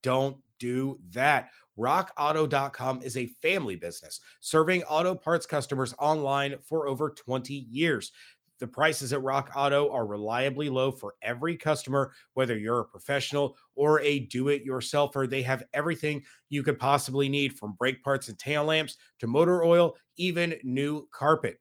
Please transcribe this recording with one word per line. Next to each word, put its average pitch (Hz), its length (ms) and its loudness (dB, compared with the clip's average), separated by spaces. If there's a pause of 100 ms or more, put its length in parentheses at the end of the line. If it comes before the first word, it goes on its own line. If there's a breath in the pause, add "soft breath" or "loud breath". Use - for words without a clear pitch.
Don't 135 360 0 (200)
do 127 400 -4 (120)
that. 131 400 2 (260 loud breath)
Rock 147 420 0
auto 151 280 2
dot 139 280 -2
com 127 260 -4
is 131 160 -8
a 120 240 -6
family 156 360 0
business, 82 440 -12 (200 loud breath)
serving 165 420 2
auto 175 320 0
parts 165 320 -2
customers 131 520 -4
online 139 640 0
for 156 240 -4
over 139 220 -2
twenty 131 640 -6
years. 139 420 -2 (460 loud breath)
The 127 80 -8
prices 143 480 0
at 139 80 -2
Rock 135 340 -2
Auto 143 340 2
are 123 140 -2
reliably 120 640 -2
low 131 240 0
for 110 300 -10
every 123 340 -4
customer, 139 560 -2 (220 loud breath)
whether 120 240 0
you're 113 220 -2
a 107 40 -4
professional 139 720 -2 (180 soft breath)
or 147 260 6
a 147 180 2
do-it-yourselfer. 135 1120 0
They 135 100 -2
have 131 220 -2 (100)
everything 151 500 -2 (280 loud breath)
you 143 120 -2
could 113 160 0
possibly 135 520 2
need, 139 260 0
from 107 220 -8
brake 131 240 -2
parts 135 260 -2
and 107 100 -14
tail 147 260 -2
lamps 156 340 0 (220 soft breath)
to 117 60 -4
motor 165 380 4
oil, 170 320 6 (220 soft breath)
even 170 440 0
new 143 480 -2
carpet. 147 500 2